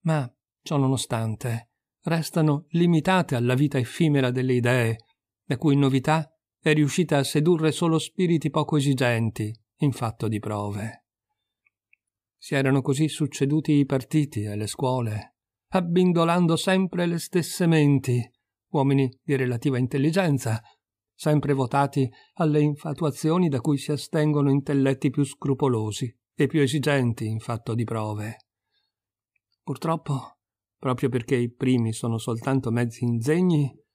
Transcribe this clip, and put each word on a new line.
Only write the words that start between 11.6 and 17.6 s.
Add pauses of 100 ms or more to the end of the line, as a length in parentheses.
Si
erano
così
succeduti
i
partiti
e
le
scuole, (380)
abbindolando
sempre
le
stesse